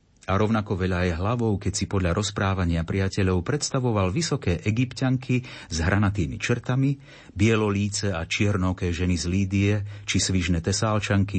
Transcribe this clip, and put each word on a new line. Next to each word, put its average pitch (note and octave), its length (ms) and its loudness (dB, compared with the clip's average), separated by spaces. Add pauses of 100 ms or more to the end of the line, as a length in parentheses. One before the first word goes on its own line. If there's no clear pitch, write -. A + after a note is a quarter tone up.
(260)
a G2 160 0
rovnako G#2+ 320 0
veľa F2+ 320 0
aj E2+ 160 0
hlavou, A2+ 400 0
keď G2 160 -2
si G2+ 80 -2
podľa F2 320 0
rozprávania F#2+ 640 0
priateľov F#2 640 0
predstavoval B2 640 0
vysoké G#2+ 480 -2
Egypťanky B2+ 880 0 (240)
s E2 80 -6
hranatými G2 640 0
črtami, C3 560 0 (320)
bielolíce G#2 800 2
a E2 160 -4
čiernoké F#2 640 0
ženy E2+ 320 0
z E2 80 -6
Lídie, G2 440 2 (360)
či - 80 0
svižné F2+ 480 0
Tesálčanky G2+ 720 0